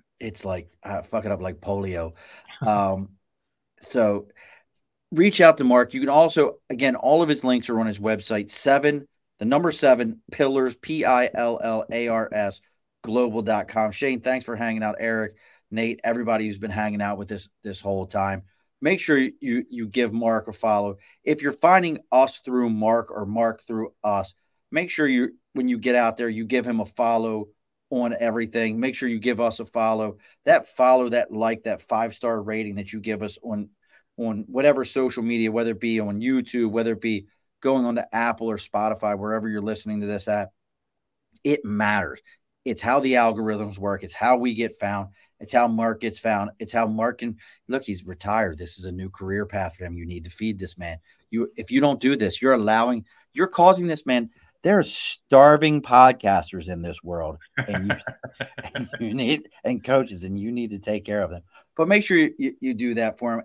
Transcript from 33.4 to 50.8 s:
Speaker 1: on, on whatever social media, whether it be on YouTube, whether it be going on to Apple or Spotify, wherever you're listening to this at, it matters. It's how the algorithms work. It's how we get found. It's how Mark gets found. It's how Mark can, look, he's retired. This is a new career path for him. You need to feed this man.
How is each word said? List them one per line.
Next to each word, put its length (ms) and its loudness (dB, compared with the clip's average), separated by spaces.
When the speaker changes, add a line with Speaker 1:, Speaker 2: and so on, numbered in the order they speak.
Speaker 1:
on, 280 -6
on 300 -6
whatever 380 2
social 380 -2
media, 280 0
whether 200 0
it 100 -8
be 180 0
on 220 -4
YouTube, 480 0
whether 240 0
it 80 -6
be 240 -4
going 220 2
on 120 -2
to 200 -6
Apple 320 0
or 100 -2
Spotify, 600 -2
wherever 320 -4
you're 120 -4
listening 400 -6
to 60 -6
this 200 -6
at, 220 -2
it 220 0
matters. 560 -2
It's 160 -6
how 180 2
the 140 2
algorithms 640 0
work. 260 -4
It's 100 -14
how 240 4
we 160 0
get 260 -4
found. 300 -4
It's 140 -10
how 140 6
Mark 340 0
gets 180 -6
found. 400 -2
It's 140 -10
how 140 2
Mark 320 -2
can, 180 -8
look, 160 -4
he's 220 -10
retired. 520 -4
This 200 -14
is 80 -16
a 60 -10
new 180 -10
career 360 -6
path 300 -6
for 100 -12
him. 100 -10
You 100 -12
need 200 -12
to 60 -16
feed 280 -6
this 180 -12
man. 200 -12